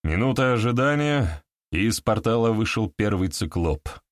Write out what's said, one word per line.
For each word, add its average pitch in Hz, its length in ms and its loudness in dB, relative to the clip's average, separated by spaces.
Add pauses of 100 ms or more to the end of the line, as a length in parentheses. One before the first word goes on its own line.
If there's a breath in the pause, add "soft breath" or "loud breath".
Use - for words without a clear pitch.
Минута 123 500 0
ожидания, 127 880 0 (280)
и 90 140 0
из 113 160 0
портала 113 500 2
вышел 110 380 0
первый 98 400 0
циклоп. 82 580 -2 (240)